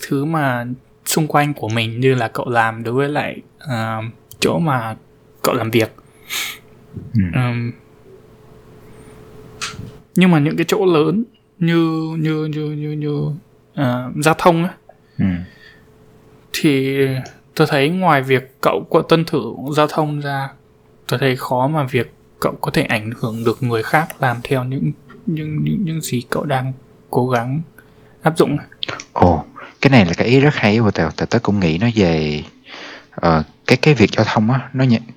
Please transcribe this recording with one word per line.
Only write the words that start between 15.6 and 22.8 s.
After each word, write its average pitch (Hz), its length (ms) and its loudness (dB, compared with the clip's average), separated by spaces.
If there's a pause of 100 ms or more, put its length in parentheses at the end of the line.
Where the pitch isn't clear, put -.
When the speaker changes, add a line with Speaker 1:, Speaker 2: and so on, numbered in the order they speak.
Speaker 1:
thì 135 460 2 (560)
tôi 156 160 4
thấy 143 180 2
ngoài 170 340 2
việc 131 380 0
cậu - 300 0
có 165 120 4
tuân 165 220 2
thủ 135 520 -6
giao 151 100 4
thông 147 340 -2
ra, 139 280 -6 (600)
tôi 127 100 -2
thấy 131 180 2
khó 127 300 -2
mà 151 180 0
việc 123 280 -2 (280)
cậu 151 200 0
có - 100 -6
thể 151 120 0